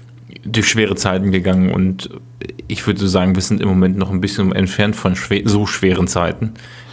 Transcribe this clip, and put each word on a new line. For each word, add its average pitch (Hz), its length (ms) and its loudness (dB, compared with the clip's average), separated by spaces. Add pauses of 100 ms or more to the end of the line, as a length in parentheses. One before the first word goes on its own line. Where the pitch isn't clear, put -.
(440)
durch 110 240 0
schwere 104 280 2
Zeiten 95 360 0
gegangen 92 380 2
und 92 400 -2 (580)
ich - 180 -6
würde 98 220 0
sagen, 92 260 2
wir 92 80 2
sind 92 180 0
im 98 80 0
Moment 92 280 2
noch 95 140 -2
ein 95 100 -2
bisschen 95 320 0
entfernt 101 440 0
von 92 180 0
schwe-, 101 340 -2
so 104 180 2
schweren 92 420 0
Zeiten, 90 440 -2 (400)